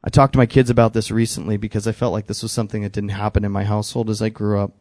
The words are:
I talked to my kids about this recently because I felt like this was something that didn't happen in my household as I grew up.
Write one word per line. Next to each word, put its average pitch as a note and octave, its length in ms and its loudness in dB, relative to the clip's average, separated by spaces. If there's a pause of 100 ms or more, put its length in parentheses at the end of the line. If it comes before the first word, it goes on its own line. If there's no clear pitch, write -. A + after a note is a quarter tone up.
I - 60 -6
talked C3+ 240 6
to C3 60 2
my B2 80 6
kids B2 240 4
about A#2 240 4
this A2 160 -2
recently G#2+ 480 -2
because G#2+ 280 -4
I A2+ 60 -2
felt A#2+ 220 -2
like G#2 120 -4
this - 160 -8
was A2+ 100 -8
something G#2+ 300 -4
that G2+ 100 -6
didn't G2+ 180 -6
happen G#2 340 -2
in G2+ 80 -2
my G2 120 -2
household G#2+ 440 -2
as G#2+ 140 -2
I A2 80 0
grew G#2 300 -2
up. G2+ 200 -4